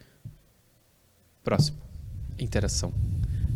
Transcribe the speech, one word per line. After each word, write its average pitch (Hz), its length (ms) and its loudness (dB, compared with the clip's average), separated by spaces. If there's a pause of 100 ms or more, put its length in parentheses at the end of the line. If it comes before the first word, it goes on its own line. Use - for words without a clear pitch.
(1400)
Próximo. - 340 4 (600)
Interação. - 560 0 (640)